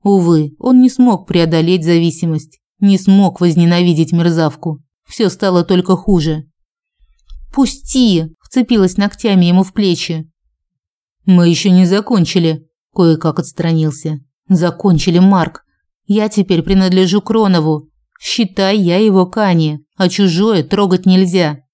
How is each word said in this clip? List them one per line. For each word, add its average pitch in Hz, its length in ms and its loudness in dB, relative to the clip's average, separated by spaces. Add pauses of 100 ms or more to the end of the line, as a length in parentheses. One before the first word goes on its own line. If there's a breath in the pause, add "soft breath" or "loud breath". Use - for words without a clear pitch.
Увы, 170 560 0
он 254 240 2
не 254 80 4
смог 247 380 0
преодолеть 165 580 0
зависимость, 165 760 -2 (200)
не 196 180 2
смог 190 420 2
возненавидеть 170 720 0
мерзавку. 165 720 -2 (260)
Всё 208 220 -4
стало 185 340 -2
только 180 320 0
хуже. 160 500 -2 (1080)
«Пусти!» 214 880 -2
вцепилась 202 560 0
ногтями 196 480 0
ему 180 160 2
в 190 100 -4
плечи. 170 560 -4 (960)
«Мы 175 220 4
ещё 170 220 0
не 185 160 4
закончили», 175 840 -2 (220)
кое-как 160 460 0
отстранился. 156 800 -4 (300)
«Закончили, 175 720 0
Марк. 185 440 0 (420)
Я 214 240 -2
теперь 190 320 -2
принадлежу 185 600 0
Кронову. 175 680 -2 (300)
Считай, 196 580 -4
я 175 200 0
его 196 280 2
Кани, 170 540 -2 (160)
а 185 140 -2
чужое 190 540 0
трогать 185 420 -2
нельзя. 180 580 0 (100)